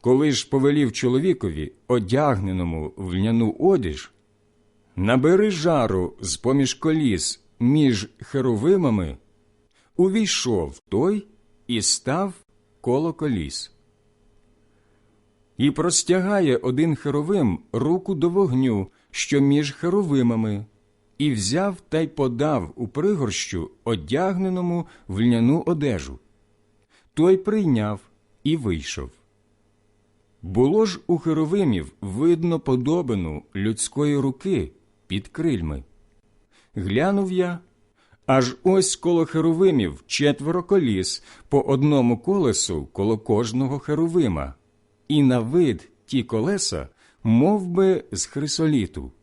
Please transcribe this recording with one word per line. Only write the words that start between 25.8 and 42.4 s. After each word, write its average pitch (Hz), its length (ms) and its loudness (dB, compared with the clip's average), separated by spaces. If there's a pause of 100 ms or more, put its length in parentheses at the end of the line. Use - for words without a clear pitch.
Той 185 240 4
прийняв 143 640 0 (440)
і 156 140 0
вийшов. 80 520 -6 (1300)
Було 131 440 2
ж 180 220 -8
у 170 100 2
херувимів 156 720 0 (100)
видно 160 580 0
подобину 123 840 -2 (120)
людської 139 600 -2
руки 135 540 -2 (360)
під - 200 -6
крильми. 85 560 -4 (920)
Глянув 175 560 -2
я, 175 280 -2 (680)
аж 127 380 2
ось 185 320 2
коло 165 300 0
херувимів 160 840 0
четверо 143 560 -2
коліс, 123 600 0 (260)
по 139 120 2
одному 135 560 2
колесу 110 680 0